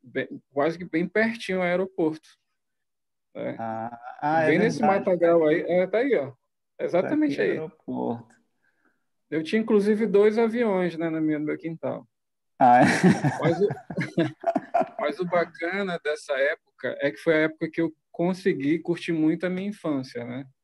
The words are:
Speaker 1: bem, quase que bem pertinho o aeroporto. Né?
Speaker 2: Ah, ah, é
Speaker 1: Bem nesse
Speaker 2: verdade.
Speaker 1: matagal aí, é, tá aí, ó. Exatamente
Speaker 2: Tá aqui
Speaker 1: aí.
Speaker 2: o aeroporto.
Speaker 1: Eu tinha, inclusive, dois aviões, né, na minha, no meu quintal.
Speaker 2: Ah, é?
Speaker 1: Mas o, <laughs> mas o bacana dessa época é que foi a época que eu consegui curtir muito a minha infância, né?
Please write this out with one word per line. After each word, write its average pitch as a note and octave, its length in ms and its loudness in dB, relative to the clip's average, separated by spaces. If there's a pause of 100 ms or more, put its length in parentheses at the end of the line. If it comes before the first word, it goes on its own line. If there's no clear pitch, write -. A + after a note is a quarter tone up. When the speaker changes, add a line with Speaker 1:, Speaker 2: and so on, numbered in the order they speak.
Speaker 1:
bem, B2+ 240 -6 (260)
quase D#3 240 -2
que F3 80 -12
bem E3 220 -4
pertinho A3 520 -2
o F3+ 40 -2
aeroporto. F3 640 -2 (1040)
Né? A#2 240 -8
Speaker 2:
Ah, A#2 640 -10
ah, D#3 220 2
é D#3 60 4
Speaker 1:
Bem D#3+ 100 4
nesse G3+ 200 0
Speaker 2:
verdade. G3 200 2
Speaker 1:
matagal E3+ 480 4
aí, D#3+ 140 2
é, F3+ 260 0
tá F#3+ 120 -2
aí, B3+ 160 2
ó. C3 180 -2 (460)
Exatamente C#4 580 0
Speaker 2:
Tá - 60 -2
aqui F#3 80 0
Speaker 1:
aí. - 60 -2
Speaker 2:
o D#3 40 -6
aeroporto. B2 760 -8 (960)
Speaker 1:
Eu D#3 120 -2
tinha, A3 180 0
inclusive, G#3+ 440 2
dois G#3 320 4
aviões, A3 600 0
né, E3 120 -2
na D#3+ 120 -4
minha, D3+ 180 0
no D3+ 60 -4
meu D3+ 120 -4
quintal. C3+ 500 -8 (540)
Speaker 2:
Ah, B2 200 8
é? - 20 8 (560)
Speaker 1:
Mas E3 220 0
o, G3+ 80 2 (260)
<laughs> - 1040 -4
mas D3 200 -4
o F#3 60 -2
bacana F3 800 -2
dessa D3+ 300 -4
época C3+ 680 -4
é C#3 100 0
que D3 80 -8
foi E3 180 2
a D#3 80 4
época D#3+ 280 -4
que - 80 -6
eu E3 160 0 (160)
consegui E3+ 680 0
curtir E3 340 -4
muito D#3+ 320 0
a F3+ 40 -2
minha F#3 200 -6
infância, C3+ 560 -6
né? B2 200 -10 (180)